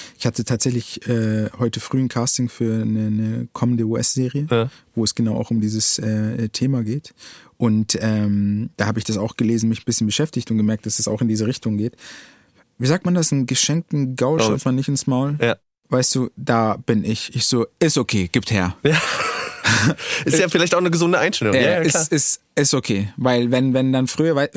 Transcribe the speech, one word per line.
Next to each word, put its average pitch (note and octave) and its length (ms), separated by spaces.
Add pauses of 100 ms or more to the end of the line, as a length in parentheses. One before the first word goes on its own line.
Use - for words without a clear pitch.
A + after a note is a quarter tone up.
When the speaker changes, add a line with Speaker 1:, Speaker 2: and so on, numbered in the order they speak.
(180)
Speaker 1:
Ich - 80
hatte A#2 180
tatsächlich, - 640
äh, A2 400 (100)
heute A#2 220
früh - 200
ein B2+ 80
Casting B2 420
für A2 320
eine, A2 240
eine A2+ 460
kommende A#2+ 320
U-S-Serie, B2+ 640
Speaker 2:
Ja. A#2 180 (260)
Speaker 1:
wo A#2 80
es G#2+ 120
genau A2+ 240
auch - 120
um A#2 100
dieses, G#2+ 380
äh, A2 520
Thema B2+ 320
geht. A#2 320 (420)
Und, A2 440
ähm, G#2 760
da G#2 100
habe A2+ 120
ich G#2+ 60
das A2 120
auch G#2 200
gelesen, A2+ 340
mich A2 100
ein - 60
bisschen A2+ 200
beschäftigt B2+ 440
und A2 80
gemerkt, G#2+ 260
dass - 140
es - 100
auch A2 140
in A#2+ 60
diese A2 180
Richtung A2+ 320
geht. A2+ 180 (800)
Wie B2+ 100
sagt E3 200
man F3 80
das? E3+ 180
Einen C#3 140
geschenkten C3+ 720
Gausch C3 260
Speaker 2:
Gausch. A2 100
Speaker 1:
schaut C3+ 140
man B2+ 80
nicht C3+ 140
ins C#3 180
Maul. C#3 340
Speaker 2:
Ja. A#2 160 (320)
Speaker 1:
Weißt B2+ 260
du, B2+ 220
da A2+ 400
bin A2 280
ich. - 300
Ich A#2+ 120
so, A#2 200 (120)
„Ist E3 180
okay, G#2 340
gibt - 200
her.“ F#2 320
Speaker 2:
Ja. D#3 200
<laughs> - 0 (1200)
Ist D#3+ 140
ja F3+ 80
Speaker 1:
Äh, - 20
Speaker 2:
vielleicht F3 260
auch F3 60
eine F3+ 100
gesunde E3+ 280
Einstellung. C3+ 360
Speaker 1:
äh, B2+ 100
Speaker 2:
Ja, D3+ 80
ja, F3 80
Speaker 1:
ist, D#3+ 120
Speaker 2:
klar. D#3 180
Speaker 1:
ist, - 300 (140)
ist C#3+ 200
okay. G#2 420
Weil B2 340
wenn, B2+ 240
wenn C3 180
dann C3 140
früher D#3 300
wei-, C#3 200